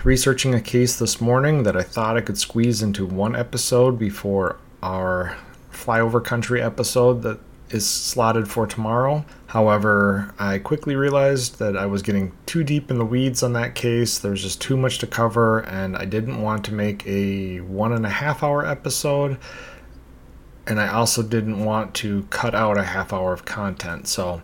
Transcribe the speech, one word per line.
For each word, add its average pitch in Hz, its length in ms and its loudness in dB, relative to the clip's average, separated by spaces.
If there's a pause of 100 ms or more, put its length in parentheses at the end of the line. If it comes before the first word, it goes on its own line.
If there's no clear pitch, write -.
researching 131 500 4
a 113 60 2
case 123 360 2
this - 240 -2
morning 131 440 4
that 95 120 2
I 92 60 2
thought 113 340 -2
I 113 40 0
could 101 180 -4
squeeze 117 420 0
into 101 240 0
one 95 300 0
episode 123 640 2
before 98 600 -2 (200)
our 92 560 -2 (360)
flyover 117 520 0
country 117 380 -2
episode 120 600 2
that 113 180 -6 (300)
is 107 160 -2
slotted 113 640 0
for 110 180 -2
tomorrow. 127 600 0 (220)
However, 104 880 4
I 98 200 0
quickly 147 380 -2
realized 139 600 2
that 101 180 0
I 95 80 -2
was 98 160 0
getting 98 320 0 (140)
too 165 180 0
deep 143 260 0
in 127 60 0
the 117 80 0
weeds 123 380 0
on 123 100 2
that 117 220 -2
case. 117 440 0
There 104 120 -4
was 98 120 -2
just 95 200 -6
too 135 120 0
much 131 260 0
to 113 60 -6
cover, 113 540 2
and 95 340 -4
I - 120 -4
didn't 110 340 -2
want 107 240 -2
to 107 80 -6
make 104 340 -2
a 98 540 -2
one 95 320 -2
and 113 140 0
a 98 40 -2
half 143 320 -2
hour 147 240 2
episode, 143 680 -2 (1300)
and 107 140 0
I 101 80 2
also 113 340 2
didn't 107 400 -2
want 107 340 -2
to 101 340 -2
cut 117 240 -2
out 107 240 2
a 95 40 2
half 185 300 -4
hour 92 220 0
of - 100 -10
content. 90 640 -6
So 90 360 -4